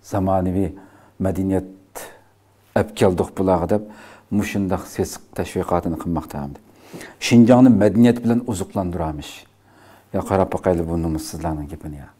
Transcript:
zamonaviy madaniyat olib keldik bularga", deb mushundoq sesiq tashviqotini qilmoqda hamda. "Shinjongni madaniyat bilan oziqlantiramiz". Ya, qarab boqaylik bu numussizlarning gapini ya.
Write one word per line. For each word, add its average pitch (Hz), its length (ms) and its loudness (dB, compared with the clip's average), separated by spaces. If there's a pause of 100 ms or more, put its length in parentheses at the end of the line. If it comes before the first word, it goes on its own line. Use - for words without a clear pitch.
(120)
zamonaviy 95 580 0 (540)
madaniyat 95 440 -2 (1080)
olib 95 120 0 (100)
keldik 92 380 2
bularga", 92 340 2
deb 104 100 0 (560)
mushundoq 98 440 -2 (120)
sesiq - 280 -6 (160)
tashviqotini 87 640 -4
qilmoqda 80 400 -6
hamda. 71 160 -12 (680)
"Shinjongni 123 440 8 (120)
madaniyat 117 420 4
bilan 117 160 2 (100)
oziqlantiramiz". 87 800 -6 (840)
Ya, 98 60 -2 (100)
qarab 95 240 2
boqaylik 87 360 0
bu 85 40 -4 (100)
numussizlarning 78 680 -6
gapini 78 300 -14
ya. 67 60 -20 (120)